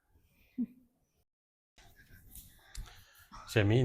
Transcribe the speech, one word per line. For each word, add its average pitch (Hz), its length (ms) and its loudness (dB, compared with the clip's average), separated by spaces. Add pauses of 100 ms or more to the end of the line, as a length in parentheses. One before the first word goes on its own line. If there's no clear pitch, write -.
(3500)
ഷെമി, 110 320 4